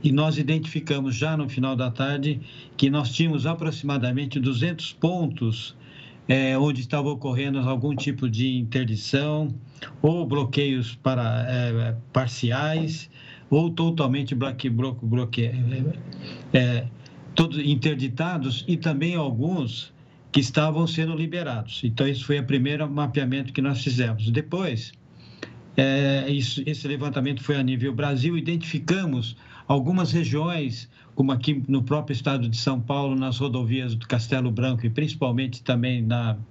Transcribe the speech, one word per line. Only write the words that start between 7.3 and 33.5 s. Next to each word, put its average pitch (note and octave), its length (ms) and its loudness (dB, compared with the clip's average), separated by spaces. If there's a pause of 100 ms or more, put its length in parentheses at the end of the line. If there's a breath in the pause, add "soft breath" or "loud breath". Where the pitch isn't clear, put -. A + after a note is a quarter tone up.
algum C3 340 0
tipo C3+ 360 -2
de B2+ 260 0
interdição C3 920 0 (520 loud breath)
ou D#3+ 240 4
bloqueios C3+ 720 0
para, A2+ 540 0
é, A#2 460 0 (180)
parciais C#3 960 0 (400 loud breath)
ou D#3+ 200 6
totalmente D3+ 640 2
bloque-, C3 360 -2
bloque-, A#2+ 360 -2
bloque-, A#2 400 0 (1080 loud breath)
é, B2+ 40 6
é, B2 300 2 (480 loud breath)
todos D3+ 240 2
interditados C#3 1080 0
e F3 120 2
também D#3+ 380 0
alguns C#3+ 760 -2 (400 loud breath)
que - 80 6
estavam D#3 480 2
sendo D#3+ 280 0
liberados. D#3 680 -4
Então, B2 240 2
esse C3+ 160 0
foi C#3+ 160 2
o B2+ 60 -2
primeiro C#3+ 440 0
mapeamento C#3 640 0
que C3+ 100 -2
nós C3+ 220 0
fizemos. A#2 460 2
Depois, D#3 640 -2 (840 loud breath)
é, C3+ 540 2
isso, C#3 360 0
esse D3+ 220 -4
levantamento C#3 560 -2
foi D3 140 2
a C#3 60 2
nível C3 300 0
Brasil, C#3+ 440 2
identificamos D#3 1000 -2 (320 loud breath)
algumas D#3 440 2
regiões, D#3 800 0 (260 loud breath)
como C3+ 160 4
aqui C3 360 0
no C3+ 160 2
próprio D3 300 -2
estado B2+ 360 0
de A2+ 80 0
São C3+ 220 0
Paulo, C#3 360 0
nas C3 220 0
rodovias B2 580 0